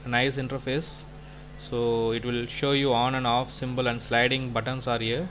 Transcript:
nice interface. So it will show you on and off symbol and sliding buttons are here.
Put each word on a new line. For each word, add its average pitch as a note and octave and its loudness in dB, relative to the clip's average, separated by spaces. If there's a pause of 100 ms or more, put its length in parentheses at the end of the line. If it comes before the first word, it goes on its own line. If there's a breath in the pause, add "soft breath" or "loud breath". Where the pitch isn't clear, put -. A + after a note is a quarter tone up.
nice B2+ 2
interface. C3+ -2 (840 loud breath)
So A#2 2
it A2+ -2
will A#2+ 0
show C#3 0
you C#3 4
on B2 4
and B2+ 0
off B2 2
symbol B2+ -2
and A#2 0
sliding B2+ 2
buttons B2 -2
are A#2+ 2
here. A#2+ 0